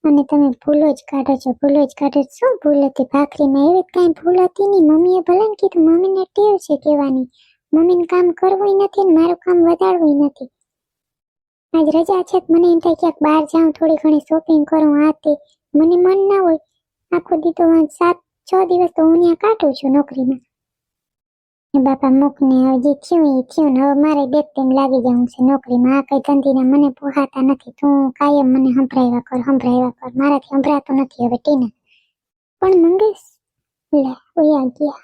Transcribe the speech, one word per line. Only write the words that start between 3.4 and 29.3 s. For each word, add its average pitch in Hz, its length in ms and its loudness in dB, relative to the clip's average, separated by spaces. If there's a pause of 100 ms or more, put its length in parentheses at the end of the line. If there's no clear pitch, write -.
એવી 370 120 0
કાંઈ 359 260 -2
ભૂલ 339 360 -2
હતી 392 220 -4
નહીં. 349 260 2
મમ્મીએ 359 280 2
ભલે 370 280 0
ને 415 60 -6
કીધું, 359 280 -2
મમ્મીને 370 420 0
ટેવ 415 320 0
છે 302 200 -4
કહેવાની. 277 520 -2 (440)
મમ્મીને 339 320 2
કામ 359 260 0
કરવુંય 392 540 0
નથી 392 200 -4
ને 320 160 4
મારું 339 160 0
કામ 359 280 -2
વધારવુંય 339 600 0
નથી. 269 240 -10 (1200)
આજ 320 140 2
રજા 339 340 0
છે 370 180 -2
તો - 100 -20
મને 339 220 4
એમ 330 60 2
થાય 330 160 -2
ક્યાંક 330 280 -4
બહાર 302 220 0
જાઉં, 320 280 0
થોડી 320 220 0
ઘણી 302 240 0
શોપિંગ 311 480 -2
કરું, 302 420 0
આ - 20 2
તે. 302 260 -4 (380)
મને 320 220 2
મન 381 320 2
ના 392 140 0
હોય. 330 160 0 (540)
આખો 349 240 -4
દી 320 160 -2
તો 339 120 -2
આ 330 200 4
સાત, 349 320 -2
છ - 520 -4
દિવસ 359 280 0
તો 320 60 0
હું 330 180 4
ત્યાં 339 140 2
કાઢું 392 400 -2
છું 269 180 -4
નોકરીમાં. 269 480 -2 (1300)
એ 285 40 2
બાપા 269 320 -2
મૂકને, 277 440 0
હવે 262 240 0
જે 285 160 0
થયું 294 440 0
એ 254 40 -4
થયું 294 300 -2
ને, 254 80 0
હવે 277 220 0
મારે 294 240 0
બેક 294 180 -2
પેઇન 262 280 -6
લાગી 269 280 0
જવું 247 260 0
છે 247 180 -4
નોકરીમાં. 254 540 0
આ 277 40 -2
કઈ 277 160 -4
ધંધીના 269 440 0
મને 277 280 2
પોહાતા 269 520 -6
નથી. 262 280 -2
તું 277 400 0
કાયમ 285 360 0
મને 262 260 2
સંભળાવ્યા 254 480 -2
કર, 254 220 -8